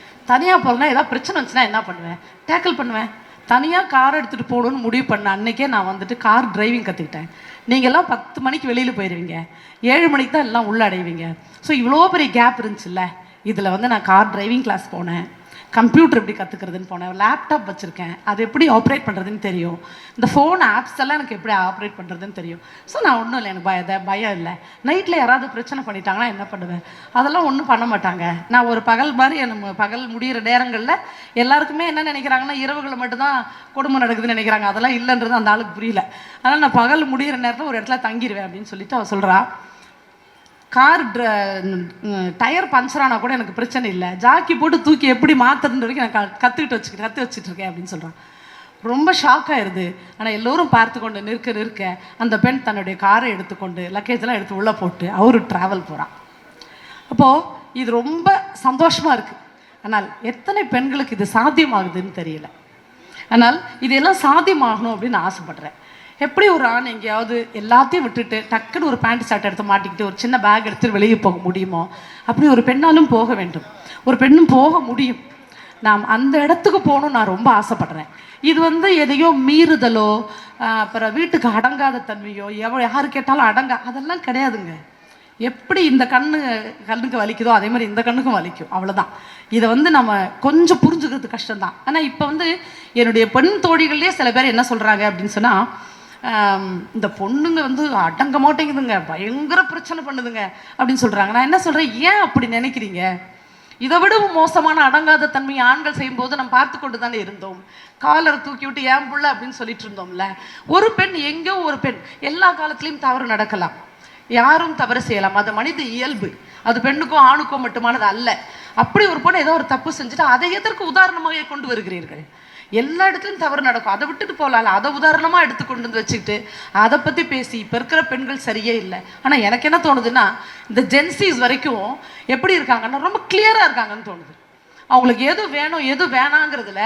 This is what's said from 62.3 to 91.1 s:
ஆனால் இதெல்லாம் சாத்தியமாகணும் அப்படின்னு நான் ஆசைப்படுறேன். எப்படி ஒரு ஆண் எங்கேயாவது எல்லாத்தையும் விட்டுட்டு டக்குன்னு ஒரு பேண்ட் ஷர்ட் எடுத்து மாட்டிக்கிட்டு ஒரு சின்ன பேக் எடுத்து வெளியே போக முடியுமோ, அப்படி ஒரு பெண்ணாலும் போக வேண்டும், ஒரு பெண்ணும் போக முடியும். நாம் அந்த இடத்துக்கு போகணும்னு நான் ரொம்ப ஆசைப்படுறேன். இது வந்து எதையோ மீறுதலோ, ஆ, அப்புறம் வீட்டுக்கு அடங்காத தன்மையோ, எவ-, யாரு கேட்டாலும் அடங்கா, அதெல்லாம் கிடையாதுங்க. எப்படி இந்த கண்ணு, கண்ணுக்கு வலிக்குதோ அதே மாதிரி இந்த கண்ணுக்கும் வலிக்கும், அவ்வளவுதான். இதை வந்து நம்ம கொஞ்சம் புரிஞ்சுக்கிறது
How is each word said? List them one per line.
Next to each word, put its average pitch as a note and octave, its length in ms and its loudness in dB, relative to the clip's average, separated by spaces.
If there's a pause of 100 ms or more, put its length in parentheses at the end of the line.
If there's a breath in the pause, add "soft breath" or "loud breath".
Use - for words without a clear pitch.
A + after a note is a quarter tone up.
ஆனால் A#3+ 320 6 (180)
இதெல்லாம் C4+ 360 2
சாத்தியமாகணும் C4+ 840 2
அப்படின்னு A3 120 -4
நான் F#3+ 220 -2
ஆசைப்படுறேன். D#3+ 400 -14 (480 loud breath)
எப்படி E4+ 280 2
ஒரு D#4+ 180 4
ஆண் A#3+ 200 0
எங்கேயாவது A3+ 680 -4
எல்லாத்தையும் B3 480 4
விட்டுட்டு A3+ 480 -4
டக்குன்னு A#3 340 -4
ஒரு C4 140 0
பேண்ட் A#3 320 0
ஷர்ட் G#3 140 -2
எடுத்து G3+ 200 -4
மாட்டிக்கிட்டு G3 400 0
ஒரு G3 120 -4
சின்ன B3 240 0
பேக் G#3 260 2
எடுத்து A3 260 -2
வெளியே G#3+ 240 4
போக G3 220 0
முடியுமோ, F3+ 520 -4 (360 loud breath)
அப்படி D4 220 2
ஒரு B3 160 6
பெண்ணாலும் D#4 440 4
போக A#3 260 2
வேண்டும், F3+ 300 -6 (400 loud breath)
ஒரு B3 140 2
பெண்ணும் C#4 280 8
போக D4+ 340 6
முடியும். B3 400 -4 (600 loud breath)
நாம் G#3 280 2
அந்த C4 320 2
இடத்துக்கு E4+ 520 4
போகணும்னு C#4+ 180 2
நான் A#3 160 2
ரொம்ப G3+ 260 2
ஆசைப்படுறேன். F3 560 0 (340 loud breath)
இது D#4+ 200 4
வந்து E4 340 4
எதையோ D4 380 4 (140)
மீறுதலோ, A3+ 800 4 (360 loud breath)
ஆ, A3+ 180 -2
அப்புறம் G#3+ 340 -4
வீட்டுக்கு E4 360 0
அடங்காத B3+ 580 0
தன்மையோ, G3+ 420 -12
எவ-, A3+ 320 -6
யாரு C4 280 -2
கேட்டாலும் C4+ 360 0
அடங்கா, A#3 380 0
அதெல்லாம் C#4 380 -8
கிடையாதுங்க. A#3 520 -4 (640 soft breath)
எப்படி D#4+ 480 -2
இந்த C4 200 4
கண்ணு, C4 680 -2 (120)
கண்ணுக்கு A#3 360 -4
வலிக்குதோ A3+ 260 -4
அதே G#3+ 200 4
மாதிரி A#3 180 -2
இந்த G#3 180 -2
கண்ணுக்கும் A#3+ 340 0
வலிக்கும், E3+ 320 -8
அவ்வளவுதான். F#3+ 400 -4 (400 loud breath)
இதை A3 200 4
வந்து D4 220 4
நம்ம G#3+ 380 2 (100)
கொஞ்சம் D#4+ 420 4
புரிஞ்சுக்கிறது C#4+ 520 0